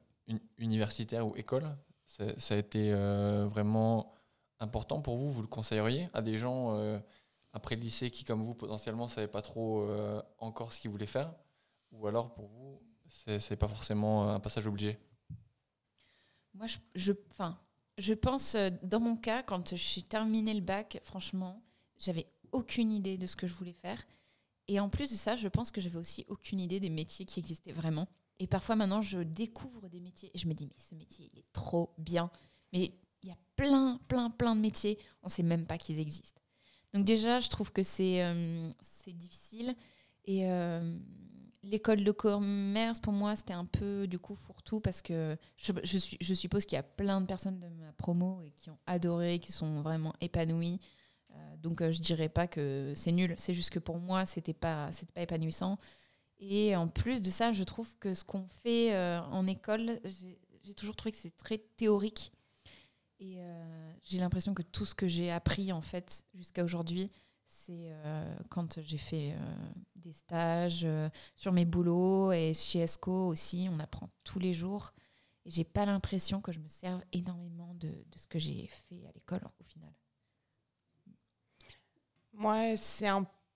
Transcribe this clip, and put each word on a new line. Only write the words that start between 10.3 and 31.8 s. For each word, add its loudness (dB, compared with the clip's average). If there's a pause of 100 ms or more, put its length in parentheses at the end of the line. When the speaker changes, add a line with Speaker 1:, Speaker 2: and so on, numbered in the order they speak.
Speaker 1:
encore -8
ce -10
qu'ils -8
voulaient -6
faire ? -2 (580)
Ou -6
alors, 0
pour -14
vous, -18 (280)
c'est, -4
c'est -4
pas 2
forcément, 2
euh, 2
un 0
passage -4
obligé ? 0 (1600)
Speaker 2:
Moi, -10
je, -4 (180)
je, 4 (160)
enfin, -4 (420)
je 2
pense, 4
euh, 4 (140)
dans 2
mon 4
cas, 0
quand -4
j'ai -2
terminé 2
le 0
bac, -2
franchement, -6 (360)
j'avais -2 (260)
aucune 2
idée 0
de -4
ce -6
que -2
je -6
voulais -10
faire. -8 (640)
Et 2
en 2
plus -2
de -4
ça, 0
je -2
pense 0
que -4
j'avais -4
aussi -6
aucune -6
idée 0
des -2
métiers -4
qui -8
existaient -8
vraiment. -2 (320)
Et -4
parfois, 0
maintenant, 4
je -2
découvre -6
des -14
métiers -18
et -10
je -2
me 2
dis, « -6
Mais -18
ce -18
métier, -18
il -20
est -20
trop 0